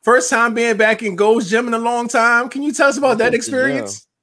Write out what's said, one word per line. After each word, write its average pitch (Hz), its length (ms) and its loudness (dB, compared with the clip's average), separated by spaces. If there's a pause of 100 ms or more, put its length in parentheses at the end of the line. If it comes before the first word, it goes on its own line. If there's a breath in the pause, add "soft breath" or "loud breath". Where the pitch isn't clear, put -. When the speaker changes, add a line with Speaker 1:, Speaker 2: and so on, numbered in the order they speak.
Speaker 1:
First 247 260 2
time 233 240 0
being 226 240 0
back 220 240 2
in 208 140 -4
Gold's 214 340 2
Gym 233 180 0
in 233 60 -2
a 226 60 -2
long 240 280 -2
time. 240 420 2
Can 277 120 -8
you 294 100 -4
tell 277 180 2
us 240 100 -4
about 254 180 2
that 233 140 2
Speaker 2:
That's - 0 -
the 233 60 -2
Speaker 1:
experience? 131 680 -4 (180)